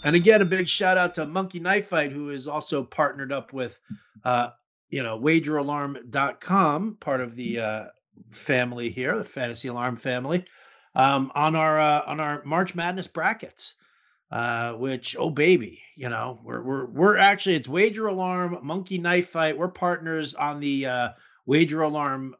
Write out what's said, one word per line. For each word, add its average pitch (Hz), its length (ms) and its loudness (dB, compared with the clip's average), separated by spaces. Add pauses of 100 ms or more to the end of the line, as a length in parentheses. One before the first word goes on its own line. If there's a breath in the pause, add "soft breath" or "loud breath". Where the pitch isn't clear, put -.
And 147 120 4
again, 208 260 8
a 190 40 4
big 185 220 0
shout 185 300 2
out 175 180 0
to 156 120 -6
Monkey 180 320 -6
Knife 196 300 0
Fight, 151 220 0
who 143 200 -8
is 135 160 -10
also 147 360 -4
partnered 139 480 -2
up 135 220 -8
with, 123 260 -6 (440 loud breath)
uh, 120 260 2 (400)
you 139 140 -4
know, 113 120 -4
wager 151 420 2
alarm 143 380 -2 (140)
dot 139 320 0
com, 185 580 2
part 135 220 -2
of 117 140 -8
the, 117 240 -4
uh, 107 260 -4 (460)
family 123 580 -2
here, 127 260 -4
the 214 80 -4
Fantasy 120 440 -8
Alarm 120 280 -4
family, 135 480 -2 (520 soft breath)
um, 135 400 4
on 156 200 2
our, 156 240 2
uh, 151 280 4
on 147 120 -6
our 147 260 -4
March 175 280 0
Madness 175 320 -4
brackets, - 680 -6 (560)
uh, 117 420 -2
which, 127 460 -6
oh 165 100 0
baby, 147 500 2 (160)
you 127 140 -8
know, 117 340 -6
we're, 117 200 -8
we're, 131 240 -4
we're 185 300 4
actually, 190 380 4
it's 131 120 -2
Wager 208 400 2
Alarm, 180 560 -2
Monkey 180 340 -6
Knife 175 320 2
Fight. 160 260 0
We're 175 140 -2
partners 160 640 -4
on 147 260 -4
the, 139 280 -2
uh, 123 220 -2 (360 soft breath)
Wager 156 380 4
Alarm 139 560 -2